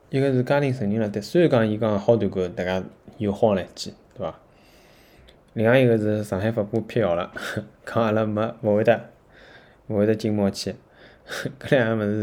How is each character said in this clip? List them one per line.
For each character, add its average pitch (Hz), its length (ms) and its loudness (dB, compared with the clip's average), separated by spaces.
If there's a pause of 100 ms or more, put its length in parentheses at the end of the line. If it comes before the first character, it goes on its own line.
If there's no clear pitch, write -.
(100)
一 143 80 -2
个 135 140 2
是 123 100 2
嘉 143 160 0
定 143 140 0
承 107 180 -4
认 113 100 -2
了， 104 80 -2
但 104 140 -6
虽 - 180 0
然 165 80 6
讲 117 180 4
伊 107 120 -2
讲 107 200 0
好 117 180 4
团 104 120 0
购， 92 200 -2
大 87 160 -6
家 92 180 0 (360)
又 101 140 -2
慌 107 220 2
了 90 80 -2
一 - 120 -10
记， - 200 -12 (200)
对 - 120 -10
伐？ 80 120 -10 (1160)
另 110 140 0
外 127 100 6
一 127 80 6
个 117 100 6
是 107 260 0
上 98 180 -4
海 110 100 0
发 110 120 -2
布 113 180 -2
辟 117 200 -4
谣 90 140 0
了， 90 180 -4 (260)
<laughs> - 280 -14
讲 117 160 -2
阿 113 80 0
拉 110 140 0
没， 107 380 -4
勿 104 140 2
会 110 80 2
得， 110 260 2 (760)
勿 110 120 -2
会 104 80 2
得 110 80 2
静 107 200 -2
默 101 160 2
期。 98 240 -8 (560)
<laughs> - 300 -10
搿 - 100 -14
两 127 160 4
样 113 100 0
物 107 60 -2
事 104 200 0